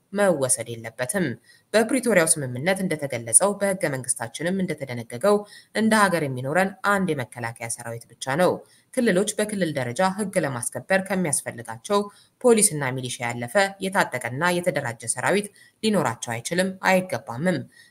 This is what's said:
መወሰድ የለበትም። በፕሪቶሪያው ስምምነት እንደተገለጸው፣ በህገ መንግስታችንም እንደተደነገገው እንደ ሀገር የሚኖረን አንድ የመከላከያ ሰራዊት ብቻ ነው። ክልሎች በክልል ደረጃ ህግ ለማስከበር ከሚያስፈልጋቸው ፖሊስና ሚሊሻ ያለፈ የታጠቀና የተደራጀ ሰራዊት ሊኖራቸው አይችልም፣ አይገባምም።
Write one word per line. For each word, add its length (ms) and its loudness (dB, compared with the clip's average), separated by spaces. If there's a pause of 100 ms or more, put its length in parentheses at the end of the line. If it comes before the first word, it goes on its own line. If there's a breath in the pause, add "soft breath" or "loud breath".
(140)
መወሰድ 560 2
የለበትም። 560 -4 (480 soft breath)
በፕሪቶሪያው 560 4
ስምምነት 500 0
እንደተገለጸው፣ 760 0
በህገ 360 -2
መንግስታችንም 720 -4
እንደተደነገገው 760 -2 (400 loud breath)
እንደ 220 4
ሀገር 260 4
የሚኖረን 460 0 (160)
አንድ 240 2
የመከላከያ 600 -6
ሰራዊት 380 -10
ብቻ 280 -4
ነው። 160 6 (420 soft breath)
ክልሎች 400 2
በክልል 400 -2
ደረጃ 280 -2 (100)
ህግ 260 -6
ለማስከበር 640 -2
ከሚያስፈልጋቸው 960 -2 (420 loud breath)
ፖሊስና 500 4
ሚሊሻ 280 -6
ያለፈ 340 -6 (280)
የታጠቀና 680 -2
የተደራጀ 560 -2
ሰራዊት 420 0 (320 soft breath)
ሊኖራቸው 500 0
አይችልም፣ 400 -2 (120)
አይገባምም። 760 -2 (320 soft breath)